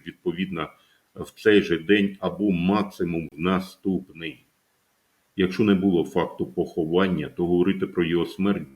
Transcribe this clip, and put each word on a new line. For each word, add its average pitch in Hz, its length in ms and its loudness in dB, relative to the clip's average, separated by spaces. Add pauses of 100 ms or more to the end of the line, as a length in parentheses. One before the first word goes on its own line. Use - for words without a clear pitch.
відповідно, 87 600 -6 (460)
в - 260 -14
цей 104 200 6
же 82 160 0
день 98 420 2
або 92 320 -2
максимум 90 800 -2
в - 80 -18
наступний. 87 1040 -4 (920)
Якщо 92 280 0
не 101 120 6
було 90 280 2
факту - 420 -2
поховання, 85 920 -2
то 87 80 0
говорити 90 420 2
про 90 160 -2
його 85 220 0
смерть 95 500 -4